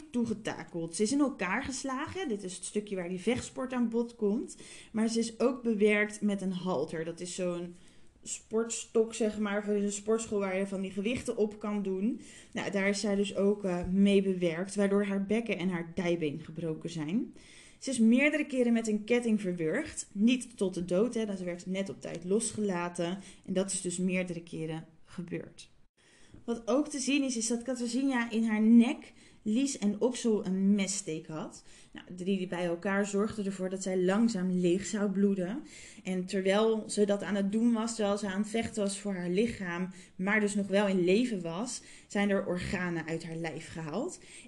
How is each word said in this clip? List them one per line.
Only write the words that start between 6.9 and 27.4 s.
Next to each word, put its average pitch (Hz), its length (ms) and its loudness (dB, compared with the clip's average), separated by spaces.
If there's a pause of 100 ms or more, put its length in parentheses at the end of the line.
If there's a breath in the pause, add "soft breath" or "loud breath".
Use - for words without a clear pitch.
Dat 170 140 -8
is 180 160 -10
zo'n 175 400 -4 (480 loud breath)
sportstok, 226 880 -2
zeg 208 260 -2
maar, 208 240 0
voor 202 100 0
een 202 180 2
sportschool 220 480 -2
waar 190 180 0
je 196 100 0
van 196 140 -4
die 190 100 -4
gewichten 220 460 -2
op 214 220 0
kan 208 240 -2
doen. 190 380 -2 (300 loud breath)
Nou, - 200 -6
daar 196 180 2
is 202 100 0
zij 202 160 0
dus 202 200 0
ook, 202 280 2
eh, 175 280 -2
mee 196 300 8
bewerkt, 180 540 0
waardoor 202 300 4
haar 196 200 0
bekken 208 320 0
en 180 120 0
haar 170 260 -4
dijbeen 165 480 0
gebroken 160 460 -6
zijn. 170 440 -2 (460 loud breath)
Ze - 100 -6
is 247 100 -2
meerdere 285 460 6
keren 247 280 2
met 226 140 2
een 214 160 0
ketting 233 380 2
verwurgd. 180 720 -2
Niet 247 460 2
tot 190 160 0
de 175 120 -4
dood, 196 280 2
hè. 220 120 -2
Dat 196 140 -6
werd 180 260 -6
net 190 240 -4
op - 120 -12
tijd 165 220 -8
losgelaten. 180 960 -2 (260 loud breath)
En 190 80 -6
dat 196 180 0
is - 100 -4
dus 175 160 -4
meerdere 180 460 -2
keren 160 420 -8 (200)
gebeurd. - 640 -10 (760 loud breath)
Wat 233 240 -6
ook 285 200 4
te 285 120 -8
zien 269 240 2
is, 247 140 -2
is 226 100 -2